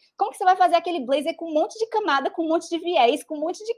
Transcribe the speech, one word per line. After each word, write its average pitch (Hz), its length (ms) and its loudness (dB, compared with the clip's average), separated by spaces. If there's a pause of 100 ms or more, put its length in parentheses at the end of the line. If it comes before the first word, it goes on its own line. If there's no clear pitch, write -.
(180)
como 427 140 -2
que - 60 -14
você 403 80 -6
vai 370 100 6
fazer 349 200 4
aquele 339 300 -2
blazer 302 300 0
com 330 140 -10
um 320 40 -4
monte 392 240 0
de 453 100 -2
camada, 330 440 0
com 330 140 -4
um - 20 -2
monte 330 220 -2
de 339 100 -4
viés, 294 440 2
com 320 120 -10
um 294 60 -8
monte 359 240 -6
de 453 120 -4